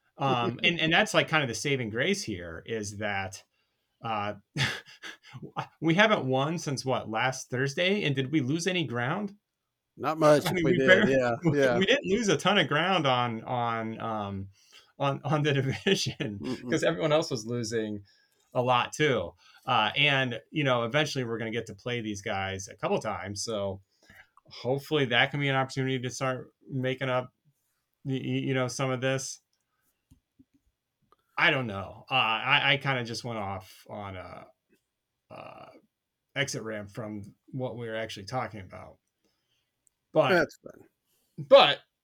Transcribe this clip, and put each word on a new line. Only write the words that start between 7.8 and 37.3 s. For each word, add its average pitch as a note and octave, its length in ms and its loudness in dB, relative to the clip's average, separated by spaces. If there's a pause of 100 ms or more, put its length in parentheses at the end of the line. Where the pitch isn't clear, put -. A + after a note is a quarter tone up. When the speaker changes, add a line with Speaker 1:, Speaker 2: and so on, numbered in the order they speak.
Speaker 1:
And C#3+ 120 0
did C3 160 -4
we D#3 100 2
lose E3 260 -2
any F3+ 180 -2
ground? C3 480 -4 (640)
Speaker 2:
Not D3+ 220 -2
much D3+ 260 8
Speaker 1:
<laughs> - 0 -
I D#3+ 40 0
Speaker 2:
if F3 60 0
Speaker 1:
mean, F3 100 2
Speaker 2:
we C3 60 6
Speaker 1:
we A#2+ 60 4
Speaker 2:
did, C3 100 4
Speaker 1:
barely, F#3+ 260 8
Speaker 2:
yeah, B2 300 2
Speaker 1:
we, D3 160 4
Speaker 2:
yeah. B2+ 180 6
Speaker 1:
we F#3+ 80 4
didn't A#3 200 4
lose G#3 220 0
a D#3 100 4
ton G3+ 200 4
of D#3+ 100 4
ground D#3+ 400 2
on, A#2+ 360 0
on, A2+ 580 -4
um, G2+ 460 -6 (520)
on, C#3 240 0
on D3 200 2
the D3 100 2
<laughs> C3 320 -2
division C#3+ 560 -2
Speaker 2:
Mm-mm. B2 280 -6
Speaker 1:
'cause D#3+ 140 0
everyone E3 280 0
else D#3 200 2
was A2 140 -6
losing A2 580 -4 (500)
a B2+ 80 0
lot B2 320 2
too. A#2 400 0 (320)
Uh, A2 320 2
and, C3+ 420 2 (120)
you D3+ 120 0
know, B2 200 2
eventually C#3 400 0
we're A2+ 140 -4
gonna A2+ 140 -4
get A2 160 -4
to G#2 80 -12
play A#2+ 260 -6
these G#2 200 -6
guys F#2+ 460 -4
a - 80 -16
couple F#3+ 240 -2
times. G2 440 -6
So G2+ 380 -4 (680)
hopefully C#3 560 0
that A#2+ 260 2
can C#3+ 80 -4
be C#3+ 100 0
an C3+ 60 2
opportunity C3 440 -2
to B2 100 -6
start B2+ 440 -6 (180)
making C3 380 -4
up, B2+ 220 -2 (720)
y-, C3+ 80 -2
y-, C3 60 -2 (260)
you C3+ 80 0
know, C3 140 0
some C3 240 -2
of B2 100 -4
this. C3 400 -4 (2000)
I D#3+ 140 4
don't C3 160 0
know. G2 420 -8
Uh, C#3 40 -4
I, B2+ 600 2
I C3+ 40 2
kinda C3+ 260 -2
just A2+ 200 -8
went A#2 160 -6
off G2 500 -10
on G2 260 -10
a, F2 300 -14 (880)
uh, - 340 -18 (680)
exit C#3 280 -4
ramp G#2 280 -8
from G#2 420 -10 (180)